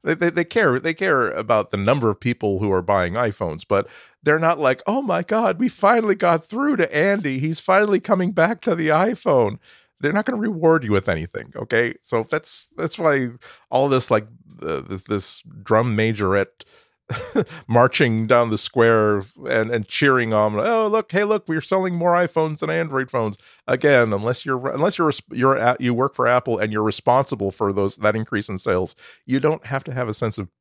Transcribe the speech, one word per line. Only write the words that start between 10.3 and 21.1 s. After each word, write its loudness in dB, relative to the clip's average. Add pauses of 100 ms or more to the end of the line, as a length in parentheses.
reward 2
you 0
with 0
anything, -6
okay? 0
So -4
that's, -8
that's -6
why 2 (420)
all 2
this, 0
like, 2 (360)
uh, -4
this, -8
this -6 (200)
drum 0
majorette 0 (460)
<laughs> -6
marching 0
down 2
the -2
square 2 (260)
and, 0
and -4
cheering 2
on, 2
"Oh, 0
look, -2